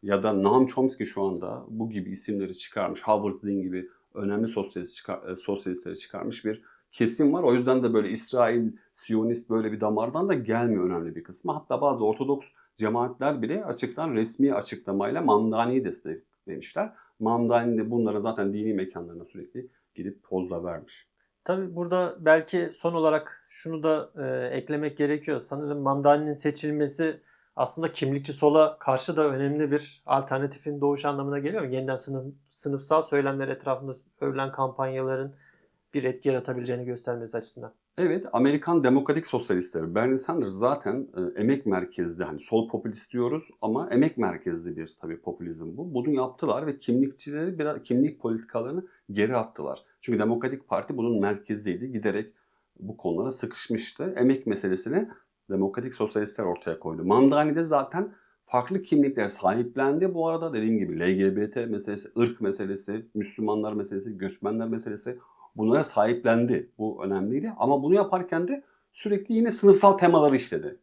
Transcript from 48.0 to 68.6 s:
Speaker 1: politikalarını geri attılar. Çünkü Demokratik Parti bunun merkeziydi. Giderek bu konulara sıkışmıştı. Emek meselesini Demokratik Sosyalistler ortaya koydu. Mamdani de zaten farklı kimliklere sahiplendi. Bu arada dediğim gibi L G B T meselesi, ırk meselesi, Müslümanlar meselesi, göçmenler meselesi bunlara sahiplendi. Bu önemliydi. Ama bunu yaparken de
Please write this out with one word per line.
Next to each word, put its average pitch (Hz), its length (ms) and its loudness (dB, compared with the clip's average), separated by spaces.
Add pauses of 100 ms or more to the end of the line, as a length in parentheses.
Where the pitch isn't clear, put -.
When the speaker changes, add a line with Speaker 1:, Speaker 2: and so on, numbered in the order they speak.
Speaker 1:
politikalarını 117 640 -6 (260)
geri 107 240 2
attılar. 73 480 -6 (160)
Çünkü 113 180 0
Demokratik 120 500 -2
Parti - 280 -2
bunun 113 240 0
merkeziydi. 104 720 -2
Giderek 107 400 -2 (460)
bu 98 180 -12
konulara 90 340 -2
sıkışmıştı. - 840 -6
Emek 131 300 4
meselesini 110 640 -2 (420)
Demokratik 98 440 -2
Sosyalistler 107 500 -2
ortaya 87 340 -4
koydu. 80 260 -8
Mamdani 139 500 6
de 165 80 0
zaten 160 520 0 (320)
farklı 185 360 0
kimliklere 139 460 2
sahiplendi. 135 840 0
Bu 165 140 0
arada 165 240 -2
dediğim 110 260 2
gibi 87 220 -2
L 90 120 2
G 95 240 2
B 104 140 -2
T 117 160 -4
meselesi, 104 420 -6 (100)
ırk 117 220 2
meselesi, 98 720 -4
Müslümanlar 107 580 -2
meselesi, 101 460 -6
göçmenler 104 500 -4
meselesi 113 500 -8 (380)
bunlara 113 260 4
sahiplendi. 117 960 2
Bu 107 260 -4
önemliydi. 104 540 -2
Ama 135 240 2
bunu 160 120 4
yaparken 180 540 2
de 277 160 -6 (280)